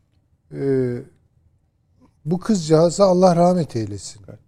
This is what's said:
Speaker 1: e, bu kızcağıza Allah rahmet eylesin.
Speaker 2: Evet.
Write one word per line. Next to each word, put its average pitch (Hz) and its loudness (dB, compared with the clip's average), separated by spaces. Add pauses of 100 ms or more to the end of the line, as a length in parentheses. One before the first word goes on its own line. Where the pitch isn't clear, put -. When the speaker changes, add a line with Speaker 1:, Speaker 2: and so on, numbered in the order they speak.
(520)
Speaker 1:
e, 135 -2 (1300)
bu 170 -4
kızcağıza 170 2
Allah 180 4
rahmet 175 0
eylesin. 104 -10
Speaker 2:
Evet. 104 -20